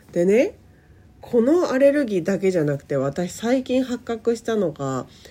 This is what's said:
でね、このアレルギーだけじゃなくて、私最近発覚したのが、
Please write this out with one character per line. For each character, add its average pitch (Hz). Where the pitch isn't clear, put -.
で 170
ね、 240
こ 233
の 302
ア 262
レ 277
ル 294
ギ 208
ー 160
だ 190
け 190
じ 180
ゃ 151
な 143
く 147
て、 143
私 143
最 254
近 254
発 247
覚 233
し 226
た 226
の 180
が、 135